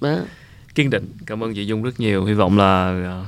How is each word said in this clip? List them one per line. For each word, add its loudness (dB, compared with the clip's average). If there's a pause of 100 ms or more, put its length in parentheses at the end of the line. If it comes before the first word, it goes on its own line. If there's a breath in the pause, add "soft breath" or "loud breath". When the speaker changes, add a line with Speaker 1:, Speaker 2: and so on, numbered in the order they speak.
Speaker 1:
đó. 0 (580 loud breath)
Speaker 2:
kiên 2
định. -2 (140)
Cảm -8
ơn -4
chị -6
Dung -2
rất -6
nhiều. 2
Hy 2
vọng 4
là, 4 (160)
ờ, -8